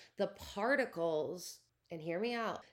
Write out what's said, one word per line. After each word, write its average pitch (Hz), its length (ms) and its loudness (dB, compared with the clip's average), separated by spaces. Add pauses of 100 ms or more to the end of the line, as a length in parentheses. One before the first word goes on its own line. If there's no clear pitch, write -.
(160)
the - 120 2
particles, 170 1300 0 (320)
and 165 100 -6
hear 165 180 0
me 233 140 0
out, 226 280 0 (120)